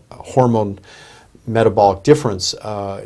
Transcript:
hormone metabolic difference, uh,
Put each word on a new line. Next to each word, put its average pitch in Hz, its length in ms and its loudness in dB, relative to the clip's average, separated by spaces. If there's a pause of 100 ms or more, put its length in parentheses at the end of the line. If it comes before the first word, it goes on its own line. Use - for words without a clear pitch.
(120)
hormone 113 680 0 (640)
metabolic 104 600 2
difference, 135 500 0
uh, 101 520 -10